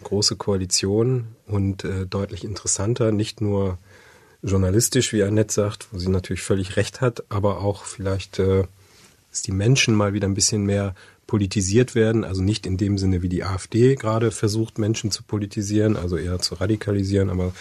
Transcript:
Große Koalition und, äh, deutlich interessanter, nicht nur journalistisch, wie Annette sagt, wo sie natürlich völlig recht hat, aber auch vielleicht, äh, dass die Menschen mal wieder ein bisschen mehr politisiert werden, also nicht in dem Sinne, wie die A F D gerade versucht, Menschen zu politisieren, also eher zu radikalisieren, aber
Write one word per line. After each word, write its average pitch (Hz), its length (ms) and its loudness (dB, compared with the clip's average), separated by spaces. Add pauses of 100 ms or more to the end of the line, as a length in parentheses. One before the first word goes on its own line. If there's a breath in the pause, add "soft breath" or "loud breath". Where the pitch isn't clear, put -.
Große 104 320 0
Koalition 107 920 0 (180)
und, 98 380 -2
äh, 95 200 -4
deutlich 98 380 -6
interessanter, 110 680 -2
nicht 107 300 -2
nur 98 380 0 (600 soft breath)
journalistisch, 98 720 2
wie 104 120 2
Annette 107 300 2
sagt, 101 380 -2
wo 95 80 -8
sie 90 80 -4
natürlich 92 360 -2
völlig 98 340 -2
recht - 240 -2
hat, 123 260 -2
aber 101 320 -2
auch 98 240 -2
vielleicht, 95 560 -6
äh, 95 240 4 (680 soft breath)
dass - 100 -8
die - 100 -6
Menschen 113 420 4
mal 104 200 2
wieder 98 160 0
ein 98 40 2
bisschen 101 320 0
mehr 101 300 0 (320 loud breath)
politisiert 101 680 2
werden, 113 300 2
also 95 180 -4
nicht 101 240 0
in 92 120 -2
dem 101 200 2
Sinne, 95 240 2
wie 92 60 -2
die 90 160 -2
A 95 120 -4
F - 120 -8
D 123 280 4
gerade 113 360 0
versucht, 110 460 -2
Menschen 107 340 0
zu - 120 -8
politisieren, 104 720 0
also 90 180 -2
eher 87 240 -2
zu - 160 -4
radikalisieren, 98 760 0
aber 92 320 -2